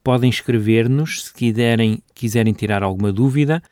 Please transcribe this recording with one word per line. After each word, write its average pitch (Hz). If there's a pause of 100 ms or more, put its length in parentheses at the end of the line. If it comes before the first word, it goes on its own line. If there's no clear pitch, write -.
podem 127
escrever-nos, 117
se -
quiserem, 113 (100)
quiserem 113
tirar 104
alguma 98
dúvida, 139